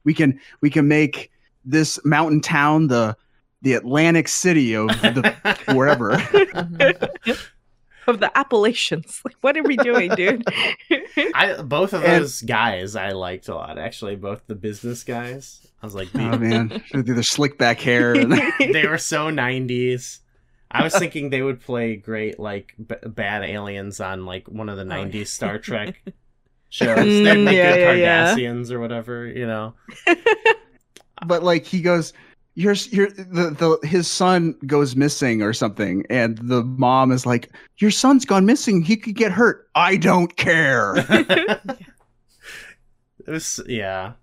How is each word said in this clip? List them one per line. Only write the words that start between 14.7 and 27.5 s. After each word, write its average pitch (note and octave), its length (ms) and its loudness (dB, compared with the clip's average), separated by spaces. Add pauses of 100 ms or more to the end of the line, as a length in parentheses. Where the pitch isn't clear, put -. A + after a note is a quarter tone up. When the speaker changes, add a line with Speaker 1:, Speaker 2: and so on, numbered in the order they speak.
Speaker 2:
guys. B2 640 -12 (160)
I A2 40 -16
was G2+ 80 -16
like, F#2+ 200 -10
Speaker 1:
Oh, A2+ 160 -2
Speaker 2:
"These" A2+ 100 -2
Speaker 1:
man. A2+ 420 -2 (120)
They C3+ 80 -2
do A#2 100 -2
their A#2 100 0
slick C#3+ 360 -2
back A#2 220 2
hair. A#2+ 340 2
And B2+ 180 2
Speaker 4:
<laughs> - 260 0 (140)
Speaker 2:
they D#3 140 2
were D#3 100 -2
so D#3 320 -4
nineties. B2 920 -4 (500)
I C3 140 0
was D#3+ 100 -4
thinking D#3 340 -2
they C3+ 140 -2
would C3+ 180 -4
play A#2 360 -4
great, G#2+ 420 -8
like, G2+ 400 -10
b-, A2 160 -12 (140)
bad G#2 340 -6
aliens G2+ 580 -10
on, F#2+ 260 -8
like, F#2 220 -14
one G#2+ 220 -10
of G2+ 60 -10
the G2 80 -12
Speaker 3:
Oh, - 20 -10
yeah. F#2 160 -8
Speaker 2:
nineties G2+ 280 -10
Star G#2 280 -8
Trek A2 420 -8 (360)
Speaker 4:
<laughs> - 340 -20
Speaker 2:
shows. A2+ 280 0
Speaker 4:
Mm, G#3 260 4
Speaker 2:
They'd G#3 260 6